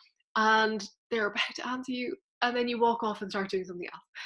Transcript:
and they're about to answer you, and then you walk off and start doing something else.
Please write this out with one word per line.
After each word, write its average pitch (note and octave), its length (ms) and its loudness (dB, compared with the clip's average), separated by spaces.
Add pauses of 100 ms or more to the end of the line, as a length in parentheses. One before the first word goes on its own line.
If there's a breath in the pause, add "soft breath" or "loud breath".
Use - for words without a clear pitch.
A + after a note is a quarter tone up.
(360 loud breath)
and A3 500 4 (240)
they're A3 180 0
about G#3 280 -4
to - 120 -6
answer B3+ 240 -6
you, B3 220 -4 (280)
and A#3+ 140 2
then A#3+ 120 2
you A#3+ 120 0
walk A#3 220 4
off G#3+ 200 -2
and G3 80 -6
start G3 200 -2
doing F#3+ 140 -2
something F3 280 -10
else. - 120 -18 (220 loud breath)